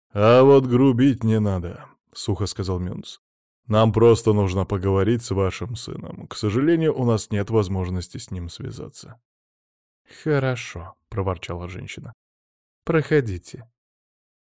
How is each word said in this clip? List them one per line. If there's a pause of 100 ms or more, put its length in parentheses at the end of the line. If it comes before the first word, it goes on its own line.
(140)
«А
вот
грубить
не
надо», — (280)
сухо
сказал
Мюнц. (500)
«Нам
просто
нужно
поговорить
с
вашим
сыном.
К
сожалению,
у
нас
нет
возможности
с
ним
связаться». (1040)
«Хорошо», — (140)
проворчала
женщина. (680)
«Проходите». (880)